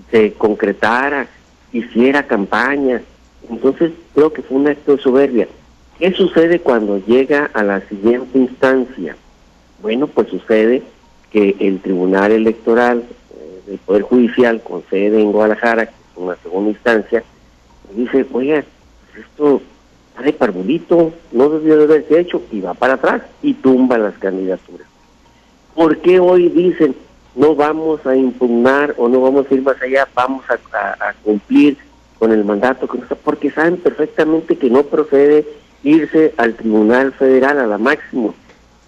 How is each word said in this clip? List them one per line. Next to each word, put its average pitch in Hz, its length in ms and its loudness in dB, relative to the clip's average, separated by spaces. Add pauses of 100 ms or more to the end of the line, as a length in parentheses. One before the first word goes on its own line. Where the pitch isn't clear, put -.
(120)
se 107 220 2
concretara, 117 920 -2 (440)
hiciera 127 560 0
campaña. 123 720 -2 (480)
Entonces, 135 420 -2 (220)
creo 151 200 2
que 131 80 -10
fue 131 160 -4
un 143 100 2
acto 143 280 0
de 131 60 -2
soberbia. 127 460 2 (520)
¿Qué 180 120 0
sucede 170 480 2
cuando 107 460 0
llega 135 480 2
a 107 100 -2
la 98 240 -2
siguiente 117 500 -2
instancia? 127 800 -2 (680)
Bueno, 117 260 -4
pues 120 220 -2
sucede 110 540 0 (480)
que 98 280 2
el 95 200 -2
Tribunal 95 520 0
Electoral, 117 720 0 (280)
eh, 92 360 -20
del 98 120 -12
Poder 101 240 -4
Judicial, 117 580 0
con 87 280 -12
sede 104 320 0
en 104 100 0
Guadalajara, 107 560 0
que - 40 -18
es - 260 -20
una 90 240 -10
segunda 95 300 -4
instancia, 113 520 -2 (720)
dice, 123 360 -2
"Oiga, 135 320 -2 (480)
pues 220 140 -20
esto 147 360 -2 (480)
está - 140 -16
de 147 100 0
parvulito, 156 800 -2 (200)
no 127 180 2
debió 156 280 2
de 151 60 6
haberse 151 360 2
hecho", 175 220 -4 (100)
y 104 100 -8
va 90 120 -8
para 127 200 0
atrás 185 300 -2 (180)
y 143 140 -2
tumba 127 420 2
las 104 220 -2
candidaturas. 92 680 -8 (880)
¿Por 160 220 2
qué 180 220 4
hoy 180 300 4
dicen, 156 460 0 (400)
"No 147 200 4
vamos 156 500 -2
a 131 100 0
impugnar 127 840 0
o 120 120 0
no 131 100 2
vamos 131 300 2
a 135 40 -2
ir 131 100 2
más 135 180 -2
allá, 131 340 0
vamos 127 340 -2
a, 117 280 -6
a, 101 320 -6
a 104 40 -8 (100)
cumplir 131 540 2 (420)
con 113 120 2
el 107 140 2
mandato"? 123 420 -2
Que - 120 -8
no - 40 -12
está? - 120 -10
Porque 147 360 -6
saben 170 260 -2
perfectamente 156 800 -2
que 135 140 0
no 131 140 4
procede 151 640 2 (380)
irse 156 540 2
al 117 160 0
Tribunal 113 580 0
Federal, 135 480 2
a 120 80 0
la 104 100 -2
máxima, 123 560 -4 (540)